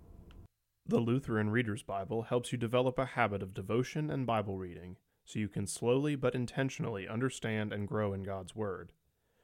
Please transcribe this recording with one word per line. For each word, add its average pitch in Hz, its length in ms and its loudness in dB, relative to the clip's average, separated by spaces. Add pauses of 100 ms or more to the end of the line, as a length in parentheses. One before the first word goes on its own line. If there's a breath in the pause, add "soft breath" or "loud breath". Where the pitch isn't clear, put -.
(880)
The 196 140 4
Lutheran 113 500 2
Reader's 110 320 2
Bible 101 400 -4
helps 123 300 0
you 123 60 -2
develop 123 380 2
a 135 80 2
habit 104 380 2
of 95 120 -8
devotion 123 540 0
and 139 160 0
Bible 107 320 2
reading 90 420 -8 (260)
so - 160 -4
you 104 80 0
can 101 180 -2
slowly 139 480 2
but 127 220 2
intentionally 120 720 -2
understand 110 640 0
and 104 160 -2
grow 107 240 2
in 98 100 -4
God's 95 320 -6
Word. 92 380 -4 (500)